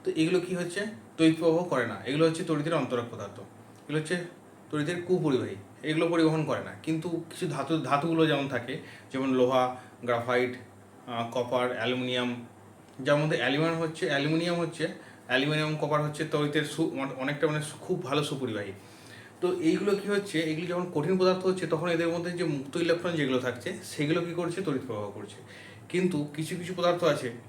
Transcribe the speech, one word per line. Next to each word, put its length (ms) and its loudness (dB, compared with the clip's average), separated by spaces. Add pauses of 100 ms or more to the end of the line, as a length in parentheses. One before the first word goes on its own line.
তো 80 -2
এগুলো 280 2
কি 160 -4
হচ্ছে? 260 -4 (360)
তড়িৎ 220 6
প্রবাহ 240 4
করে 240 0
না। 180 -6
এগুলো 220 2
হচ্ছে 160 0
তড়িতের 300 0
অন্তরক 380 0
পদার্থ, 280 -10
এগুলো 580 -8
হচ্ছে 200 0 (540)
তড়িতের 360 -2
কুপরিবাহী, 480 2 (280)
এগুলো 240 2
পরিবহন 380 4
করে 180 -2
না। 80 -10 (120)
কিন্তু 460 -2
কিছু 180 -6
ধাতু, 340 -2
ধাতুগুলো 460 2
যেমন 200 2
থাকে, 340 -4 (300)
যেমন 220 -2
লোহা, 420 4 (300)
গ্রাফাইট, 480 2 (540)
আহ, 240 -4
কপার, 460 0
অ্যালুমিনিয়াম, 680 -2 (540)
যার 160 4
মধ্যে 200 2
অ্যালুমিনিয়াম 440 2
হচ্ছে, 260 -4
অ্যালুমিনিয়াম 520 2
হচ্ছে, 280 -2 (400)
অ্যালুমিনিয়াম, 500 2
কপার 240 2
হচ্ছে 240 -2
তড়িতের 400 0
সু-, 280 0
মানে 240 -4
অনেকটা, 300 0
মানে, 140 0
সু-, 200 -8
খুব 220 -2
ভালো 200 2
সুপরিবাহী। 480 -4 (680)
তো 60 2 (140)
এইগুলো 340 4
কি 120 -4
হচ্ছে, 340 0
এগুলো 260 -2
যখন 180 0 (100)
কঠিন 220 2
পদার্থ 280 4
হচ্ছে, 220 0
তখন 220 0
এদের 180 2
মধ্যে 240 -2
যে 120 -2
মুক্ত 320 -2
ইলেকট্রন 400 0
যেগুলো 240 2
থাকছে, 300 -4 (140)
সেগুলো 380 0
কি 120 -4
করছে? 280 -2
তড়িৎ 240 -2
প্রবাহ 260 -6
করছে। 240 -12 (540)
কিন্তু 280 2 (180)
কিছু 200 -4
কিছু 220 -6
পদার্থ 260 2
আছে 260 2 (200)